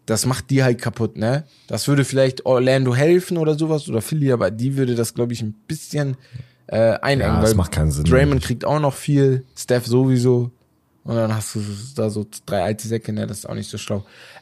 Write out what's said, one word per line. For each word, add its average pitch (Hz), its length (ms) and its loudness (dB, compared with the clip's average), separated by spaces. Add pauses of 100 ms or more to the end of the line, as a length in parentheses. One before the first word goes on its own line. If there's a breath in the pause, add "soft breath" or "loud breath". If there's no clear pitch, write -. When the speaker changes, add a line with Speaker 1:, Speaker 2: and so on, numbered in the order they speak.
Speaker 1:
das 110 200 -2
macht 123 260 -4
die 135 120 4
halt 123 160 2
kaputt, 110 380 -4
ne? 127 260 -2 (240 soft breath)
Das - 200 -6
würde 139 180 2
vielleicht 131 400 0
Orlando 127 500 2
helfen 175 420 2
oder 156 180 2
sowas 156 340 -2
oder 113 120 -2
Philly, 143 300 0
aber 104 200 2
die 127 260 -2
würde 123 180 0
das, 117 180 -2
glaub 120 180 -2
ich, 117 100 -6
ein 107 120 -6 (140)
bisschen, 147 480 -4 (520 loud breath)
äh, 104 100 -4 (240)
einengen, 139 340 0
Speaker 2:
Ja, 107 60 4
das 110 80 6
Speaker 1:
weil 110 60 4
Speaker 2:
macht 87 180 0
keinen 78 180 2
Sinn, 73 140 -2
Speaker 1:
Draymond 135 280 6
Speaker 2:
eigentlich. 131 120 0
Speaker 1:
kriegt 123 200 -6
auch 147 140 2
noch 143 140 0
viel, 135 500 2 (120)
Steph 123 300 -2
sowieso. 123 680 2 (520)
Und 117 120 -6
dann 110 200 0
hast 107 200 -6
du 110 40 -4 (360)
da 110 140 -2
so 104 160 -4 (200)
drei 98 180 -2
alte 107 240 -4
Säcke, 110 240 -6
ne? 107 160 -4
Das - 120 -10
ist - 100 -14
auch - 60 -10
nicht 104 140 -10
so 107 80 -12
schlau. 101 280 -6 (360 loud breath)